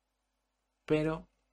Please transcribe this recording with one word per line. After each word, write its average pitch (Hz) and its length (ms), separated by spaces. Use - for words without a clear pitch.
pero 156 420